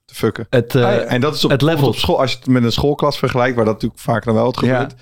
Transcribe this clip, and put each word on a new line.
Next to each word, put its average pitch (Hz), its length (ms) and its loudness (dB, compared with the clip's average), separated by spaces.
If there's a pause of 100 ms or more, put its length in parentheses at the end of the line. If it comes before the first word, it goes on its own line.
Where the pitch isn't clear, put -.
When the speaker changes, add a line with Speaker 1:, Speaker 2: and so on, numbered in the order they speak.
Speaker 1:
te - 100 -20
fucken. 113 340 -4
Speaker 2:
Het, 123 260 0
eh, 123 100 4
Speaker 3:
Ah, 120 80 2
ja. 117 60 2
Speaker 1:
En 120 220 -2
dat 143 140 -2
is - 100 -2
op, - 60 2
Speaker 2:
het 139 100 2
levelt. 151 260 2
Speaker 1:
op 110 80 0
school, - 240 0
als 135 120 0
je - 60 -6
het - 100 -10
met 127 160 4
een 117 80 2
schoolklas 143 460 0
vergelijkt, 123 380 0
waar 113 100 2
dat 107 80 2
natuurlijk - 280 -6
vaak 113 240 -2
dan 113 80 0
wel 113 140 2
het 127 120 -2
Speaker 3:
Ja. 131 140 2
Speaker 1:
gebeurt, 123 280 -4